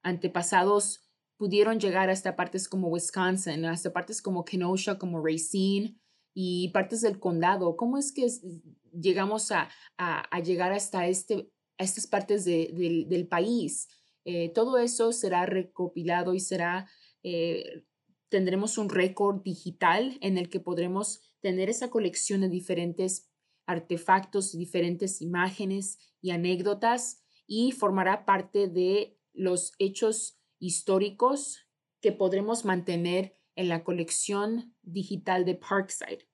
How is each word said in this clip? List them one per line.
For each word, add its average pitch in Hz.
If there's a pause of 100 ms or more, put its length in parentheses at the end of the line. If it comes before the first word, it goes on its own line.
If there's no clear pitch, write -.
antepasados 185 (360)
pudieron 208
llegar 190
hasta 190
partes 190
como 185
Wisconsin, 175
hasta 165
partes 180
como 180
Kenosha, 190
como 170
Racine 196 (360)
y 180
partes 196
del 202
condado. 175
¿Cómo 240
es 277
que 262
es-, 240 (500)
llegamos 190
a, 175 (280)
a, 170 (140)
a 175
llegar 180
hasta 196
este, 185 (260)
a -
estas 190
partes 202
de, 165
del, 165
del 175
país? 185 (360)
Eh, 170
todo 247
eso 240
será 185
recopilado 180
y 175
será, 185 (360)
eh, 170 (460)
tendremos 190
un 208
récord 190
digital 190
en 190
el 175
que 175
podremos 180 (200)
tener 190
esa 240
colección 202
de 190
diferentes 180 (380)
artefactos, 185
diferentes 175
imágenes 190 (220)
y 185
anécdotas, 196 (240)
y 233
formará 190
parte 196
de 180 (140)
los 180
hechos 214 (180)
históricos 202 (340)
que 202
podremos 202
mantener 180 (220)
en 180
la 170
colección 202
digital 185
de 180
Parkside. -